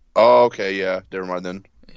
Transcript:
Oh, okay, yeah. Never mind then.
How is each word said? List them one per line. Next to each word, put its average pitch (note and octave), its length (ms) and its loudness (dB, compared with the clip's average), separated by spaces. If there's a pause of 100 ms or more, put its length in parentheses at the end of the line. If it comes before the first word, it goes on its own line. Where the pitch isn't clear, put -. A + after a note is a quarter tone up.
(160)
Oh, A#2+ 300 6
okay, G#2 300 -4
yeah. F#2+ 260 -4 (100)
Never F#2 140 -8
mind F2+ 200 -8
then. F#2 200 -12 (320)